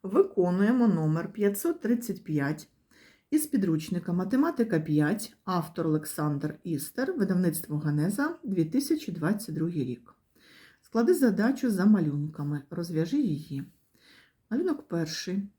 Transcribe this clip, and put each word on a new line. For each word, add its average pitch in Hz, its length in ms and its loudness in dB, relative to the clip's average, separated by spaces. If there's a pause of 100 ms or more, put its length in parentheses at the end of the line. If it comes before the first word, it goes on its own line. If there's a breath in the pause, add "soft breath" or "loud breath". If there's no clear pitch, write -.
Виконуємо 208 840 2
номер 160 460 2
п'ятсот 208 480 0
тридцять 233 420 -2
п'ять 151 460 -2 (600 soft breath)
із 311 160 0
підручника 175 640 -2
Математика 226 680 0
п'ять, 156 640 0
автор 165 440 -2
Олександр 151 760 -2
Істер, 185 500 -4
видавництво 180 640 0
Ганеза, 156 680 -2
дві 185 220 0
тисячі 277 460 -2
двадцять 165 440 -4
другий 160 280 -2
рік. - 320 -8 (680 soft breath)
Склади 240 320 2
задачу 254 580 4
за 190 140 2
малюнками: 147 840 2
розв'яжи 170 520 -2
її. 151 420 -4 (880 soft breath)
Малюнок 311 380 -2
перший. 170 560 -4 (160)